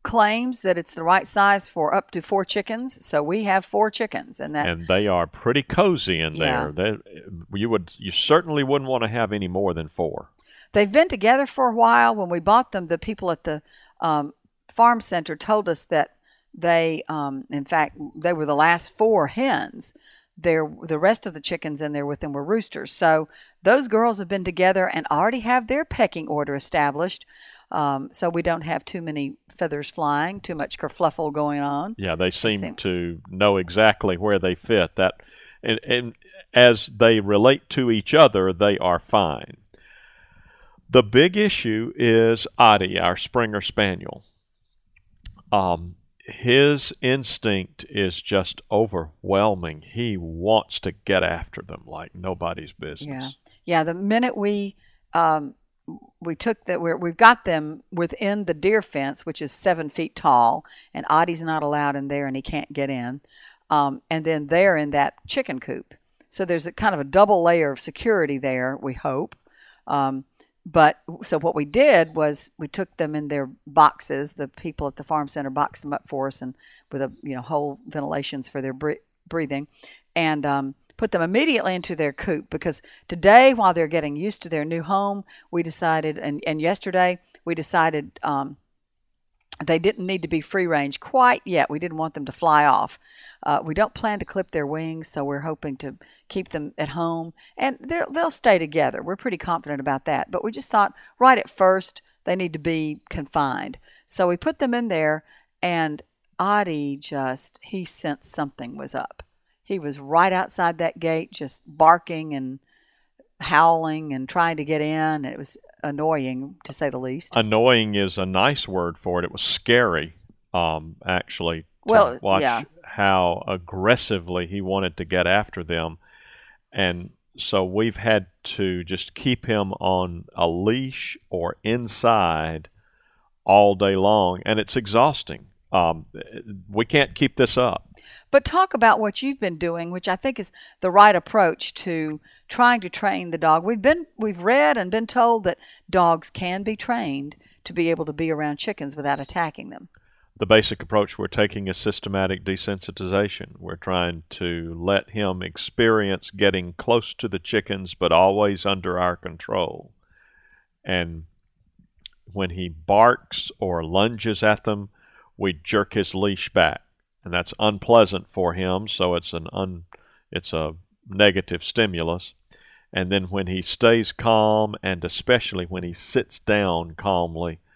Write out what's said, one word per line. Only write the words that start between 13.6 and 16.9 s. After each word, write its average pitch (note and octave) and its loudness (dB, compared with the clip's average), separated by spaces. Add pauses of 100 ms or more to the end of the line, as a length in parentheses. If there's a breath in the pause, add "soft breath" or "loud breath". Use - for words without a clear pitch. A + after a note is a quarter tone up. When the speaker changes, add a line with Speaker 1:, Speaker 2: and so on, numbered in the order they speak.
Speaker 1:
um, D3+ 0 (360)
farm A#3 4
center E3 -6
told G#3+ 0
us D#3+ -4
that - 0 (420)
they, E3 0